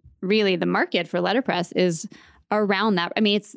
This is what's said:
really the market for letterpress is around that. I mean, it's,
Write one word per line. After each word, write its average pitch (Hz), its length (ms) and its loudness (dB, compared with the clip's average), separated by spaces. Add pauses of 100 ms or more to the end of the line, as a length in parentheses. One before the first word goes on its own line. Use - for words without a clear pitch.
(200)
really 196 360 2
the 175 100 -2
market 180 420 0
for 180 120 -2
letterpress 180 520 -2
is 180 360 0 (420)
around 208 460 2
that. 175 200 -2
I 208 40 0
mean, 208 160 2
it's, - 200 -6